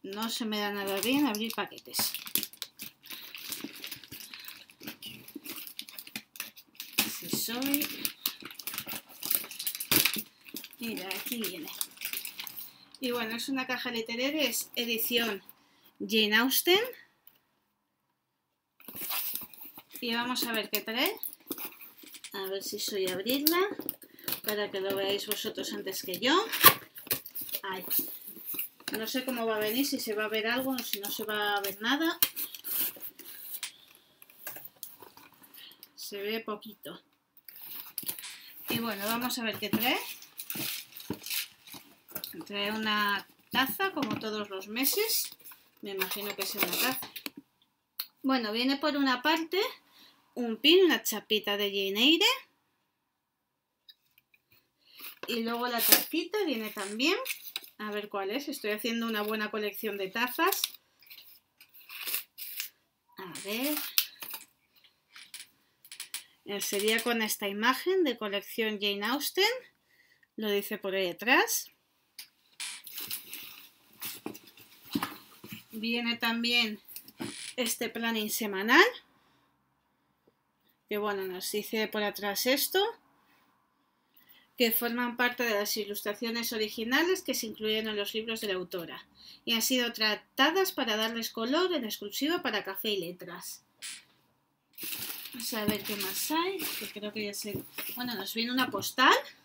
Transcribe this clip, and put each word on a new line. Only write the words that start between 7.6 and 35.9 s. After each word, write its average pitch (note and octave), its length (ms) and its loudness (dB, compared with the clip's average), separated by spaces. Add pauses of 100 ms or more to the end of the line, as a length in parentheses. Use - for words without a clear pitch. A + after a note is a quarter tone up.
Mira, G3+ 280 -4
aquí G3+ 340 -4
viene. F3+ 280 -6 (1300)
Y B3 120 0
bueno, A#3 260 -2
es A#3 100 -4
una C4 180 0
caja B3 260 -4
literaria, A#3+ 520 0
es A#3 320 0
edición A3+ 680 0 (580)
Jane G#3+ 360 4
Austen. C4+ 460 6 (3250)
Y A#3 120 0
vamos B3 300 0
a A#3 80 -2
ver G#3+ 180 0
qué G3+ 120 0
trae. C#4 340 2 (1160)
A G3 140 -4
ver F#3+ 140 -4
si G#3 160 -6
soy G3+ 300 0
a F3+ 60 0
abrirla, C#4+ 560 6 (720)
para G#3 260 -2
que G3 120 -4
lo G3 160 0
veáis G3 300 -2
vosotros G3+ 440 -4
antes G3 320 -6
que F3+ 160 -6
yo. E4 260 6 (1160)
Ay. F#3+ 220 -4 (1120)
No A3 100 -2
sé B3+ 180 -2
cómo A#3+ 220 -2
va A3 80 2
a G#3+ 40 0
venir, A#3 280 2
si C4+ 120 0
se A3 140 -2
va G#3+ 120 0
a - 20 -2
ver G#3+ 180 0
algo C4 280 0
o B3+ 40 -2
si A3 220 -4
no G#3 100 -8
se A3 140 -4
va G#3 320 0
a G3+ 60 2
ver G3 200 -2
nada. C#4+ 380 2 (3750)